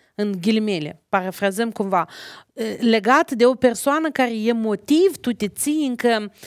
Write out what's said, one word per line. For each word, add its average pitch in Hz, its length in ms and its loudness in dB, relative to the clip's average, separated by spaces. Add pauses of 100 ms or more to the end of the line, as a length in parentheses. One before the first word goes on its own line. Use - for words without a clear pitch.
(160)
În 208 240 -2
ghilimele, 208 680 -2
parafrazăm 196 600 -2
cumva, 190 380 -2 (720)
legat 226 500 2
de 240 160 4
o 254 80 4
persoană 285 560 0
care 247 240 -2
emotiv 226 840 0
tu 247 120 -4
te 208 160 -4
ții 302 380 -2
încă, 233 460 0 (140)